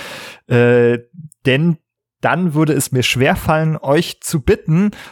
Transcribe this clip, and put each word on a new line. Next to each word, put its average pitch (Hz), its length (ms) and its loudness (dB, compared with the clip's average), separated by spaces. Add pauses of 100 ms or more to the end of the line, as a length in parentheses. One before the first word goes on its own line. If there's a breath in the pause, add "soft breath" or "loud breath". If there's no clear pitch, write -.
(480 loud breath)
Äh, 120 520 4 (460)
denn 156 320 2 (460)
dann 156 300 0
würde 151 180 2
es 139 220 -2
mir 127 100 0
schwerfallen, 160 720 0
euch 147 440 -2
zu 156 200 -6
bitten, 202 500 0 (200 loud breath)